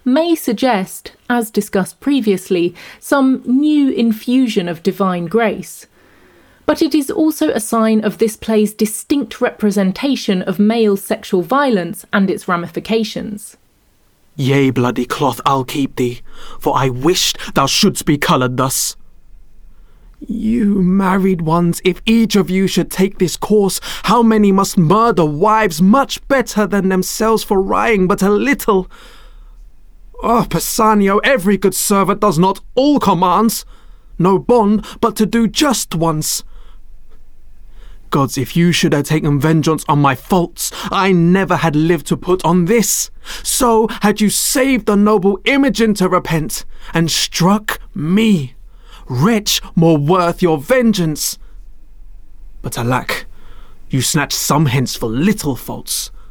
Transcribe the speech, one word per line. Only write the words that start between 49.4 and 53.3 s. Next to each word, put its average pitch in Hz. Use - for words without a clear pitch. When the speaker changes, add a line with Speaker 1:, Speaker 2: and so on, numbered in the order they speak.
Speaker 2:
more 165
worth 170
your 165
vengeance. 202
But 123
alack, 120